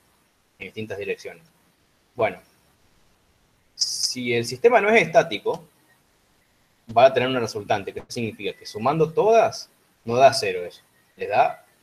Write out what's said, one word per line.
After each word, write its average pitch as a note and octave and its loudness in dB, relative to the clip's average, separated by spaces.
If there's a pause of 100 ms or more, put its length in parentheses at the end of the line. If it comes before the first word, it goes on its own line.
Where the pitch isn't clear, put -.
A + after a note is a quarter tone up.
(580)
en F#2+ -16
distintas G#2+ -12
direcciones. F#2 -10 (720)
Bueno, G2 -4 (1400)
si - -6
el A#2+ -2
sistema G#3+ 2
no G3+ 0
es A3 6
estático, E3 0 (1300)
va A2+ 8
a A2+ 6
tener B2 0
una C3 0
resultante, G#2 -6
que G2 -12
significa G#2+ -8
que - -20
sumando D3+ -2
todas, F#3+ 2 (380)
no A#2 -2
da C3 8
cero F#2 -4
eso. - -14 (360)
Les F#2+ -8
da A#2+ 0 (180)